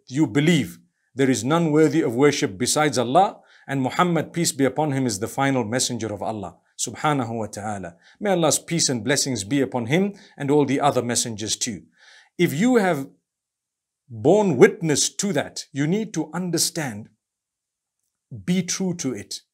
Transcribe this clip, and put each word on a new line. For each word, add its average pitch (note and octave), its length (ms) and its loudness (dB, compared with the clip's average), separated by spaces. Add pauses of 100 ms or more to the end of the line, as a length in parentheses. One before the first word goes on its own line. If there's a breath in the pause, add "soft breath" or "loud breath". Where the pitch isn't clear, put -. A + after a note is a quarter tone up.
you C#3+ 180 2
believe C#3+ 540 2 (340)
there C3 160 2
is A2 140 0
none D#3+ 260 2
worthy D3+ 300 4
of B2+ 160 -2
worship C#3 420 2
besides B2 400 0
Allah, D3 420 2 (280 soft breath)
and C#3 120 -2
Muhammad, D#3+ 520 0
peace E3+ 180 -2
be C#3 140 0
upon D3+ 260 0
him, C3+ 160 0
is G2+ 140 -2
the A2 80 -4
final C3+ 340 0
messenger A2 500 -4
of G2 120 -8
Allah F#2+ 320 -8 (200)
subhanahu B2 600 -4
wa G#2+ 80 -4
ta'ala. G2+ 500 -10 (220 soft breath)
May G#3 120 -2
Allah's E3 280 2
peace - 300 -2
and A#2+ 160 -4
blessings B2+ 400 -2
be C3 160 0
upon B2 260 -2
him F#3+ 280 0 (220 loud breath)
and C#3+ 140 -6
all D3 140 4
the C3+ 160 -2
other C3+ 220 2
messengers A2+ 540 -4
too. G2 280 -8 (520 soft breath)
If E3 160 2
you A#3 260 2
have E3+ 300 0 (960)
borne D3 520 2
witness D#3 500 4
to - 240 -4
that, - 400 -4
you C#3+ 140 -2
need G3+ 260 -2
to D#3 220 -6
understand, D#3+ 760 -4 (1400)
be F3+ 180 0
true F3+ 320 -4
to C3+ 200 -6
it. - 260 -12 (140)